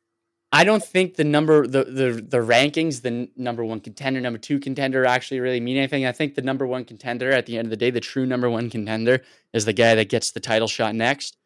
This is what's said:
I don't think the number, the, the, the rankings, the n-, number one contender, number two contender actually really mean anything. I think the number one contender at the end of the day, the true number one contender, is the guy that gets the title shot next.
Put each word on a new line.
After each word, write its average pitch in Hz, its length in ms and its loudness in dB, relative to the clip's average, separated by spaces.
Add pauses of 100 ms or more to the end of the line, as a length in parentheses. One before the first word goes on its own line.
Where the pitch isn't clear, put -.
(500)
I 156 140 6
don't 214 180 4
think 185 340 -2
the 160 80 2
number, 151 420 4
the, 131 180 2
the, 127 420 -2
the 127 120 0
rankings, 131 640 2
the 127 60 -4
n-, 120 280 -6
number 120 260 -6
one 110 180 -6
contender, 131 380 -6
number 123 200 -6
two 143 200 -4
contender 135 460 -2
actually 127 360 0
really 127 200 -2
mean 123 160 -4
anything. 135 300 -2
I 123 60 -2
think 143 240 -4
the 131 60 -4
number 135 240 -2
one 127 200 -6
contender 120 440 -6
at 123 140 2
the 113 140 -8
end 113 80 -4
of 110 40 -6
the 110 60 -6
day, 120 140 2
the 120 100 -2
true 131 240 -4
number 123 240 0
one 117 220 -2
contender, 113 500 0 (320)
is 107 140 0
the 110 80 0
guy 113 200 6
that 110 140 2
gets - 220 -2
the 110 100 -12
title 113 260 0
shot 110 280 -2
next. 123 520 -2